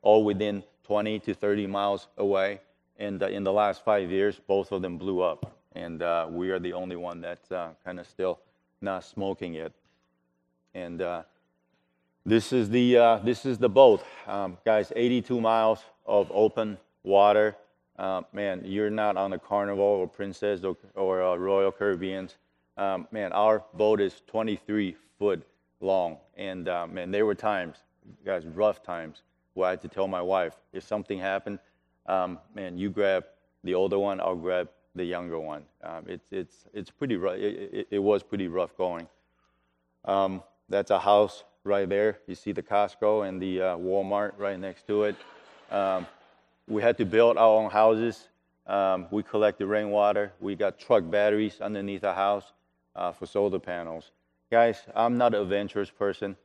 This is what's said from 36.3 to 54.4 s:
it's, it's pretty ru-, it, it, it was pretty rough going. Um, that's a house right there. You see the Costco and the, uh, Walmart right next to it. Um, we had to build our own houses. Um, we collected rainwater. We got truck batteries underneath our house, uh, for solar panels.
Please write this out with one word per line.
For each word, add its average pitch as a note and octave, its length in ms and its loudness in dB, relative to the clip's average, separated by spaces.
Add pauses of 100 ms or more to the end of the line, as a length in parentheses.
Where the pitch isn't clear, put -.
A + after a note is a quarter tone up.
it's, F#2+ 400 -10
it's G2+ 180 -12
pretty B2+ 260 -4
ru-, F2+ 140 -2
it, G2 420 -6
it, G#2 200 -8
it G2+ 60 0
was G2+ 240 2
pretty G2 260 -6
rough F2 280 -4
going. E2+ 300 -4 (1000)
Um, F#2+ 380 0 (260)
that's G2 220 -2
a G2 80 4
house G2+ 460 4 (200)
right G2+ 240 0
there. G2+ 380 0
You F#2 80 -10
see G#2 180 -8
the F2+ 100 -6
Costco G#2 640 0
and F#2 120 -8
the, F#2 200 -4
uh, F#2 160 0
Walmart G2 600 -2
right G2 200 -6
next F#2 280 -12
to G#2 180 0
it. G#2 120 -2 (540)
Um, F#2+ 360 -2 (600)
we G#2+ 160 -2
had A#2 160 4
to A#2 60 2
build A2+ 320 6
our A2+ 120 8
own A2 220 4
houses. A2 580 2 (380)
Um, F#2+ 440 0
we G#2 120 -2
collected G#2 440 0
rainwater. G#2 760 0
We G2 160 -8
got F#2+ 220 -4
truck G2+ 300 2
batteries G#2 520 0
underneath G2+ 440 -8
our F#2+ 100 0
house, G2 380 -2 (440)
uh, F2+ 160 -4
for F#2 140 -12
solar G2 320 0
panels. E2 520 -10 (400)